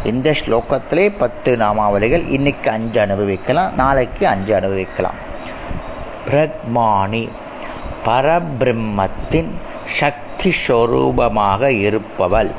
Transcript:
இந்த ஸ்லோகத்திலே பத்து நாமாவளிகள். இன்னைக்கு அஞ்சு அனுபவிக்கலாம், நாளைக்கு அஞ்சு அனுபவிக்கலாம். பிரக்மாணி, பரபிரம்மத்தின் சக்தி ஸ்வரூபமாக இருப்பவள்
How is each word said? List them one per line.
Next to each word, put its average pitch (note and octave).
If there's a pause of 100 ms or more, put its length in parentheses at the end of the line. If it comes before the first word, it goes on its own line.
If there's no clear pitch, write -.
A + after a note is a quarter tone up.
இந்த B2+
ஸ்லோகத்திலே C#3+
பத்து B2
நாமாவளிகள். G#2+
இன்னைக்கு C#3
அஞ்சு A2
அனுபவிக்கலாம், G#2
நாளைக்கு C3+
அஞ்சு G2+
அனுபவிக்கலாம். F#2+ (1120)
பிரக்மாணி, A2+ (760)
பரபிரம்மத்தின் B2+ (340)
சக்தி - (120)
ஸ்வரூபமாக A#2+
இருப்பவள் G#2